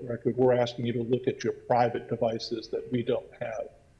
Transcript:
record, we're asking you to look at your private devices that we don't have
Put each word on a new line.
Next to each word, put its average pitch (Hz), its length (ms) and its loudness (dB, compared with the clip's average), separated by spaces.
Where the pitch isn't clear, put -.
record, 120 320 -2
we're 127 180 6
asking 120 320 0
you 117 80 0
to 120 100 0
look 120 240 0
at - 160 -2
your 110 100 0
private 120 560 0
devices 113 600 -2
that 117 220 -4
we 123 100 0
don't 120 380 -2
have 113 300 -8